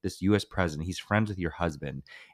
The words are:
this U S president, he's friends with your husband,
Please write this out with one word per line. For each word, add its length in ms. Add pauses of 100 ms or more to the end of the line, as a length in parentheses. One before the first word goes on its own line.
this 200
U 120
S 100
president, 420
he's 120
friends 320
with 80
your 140
husband, 500 (320)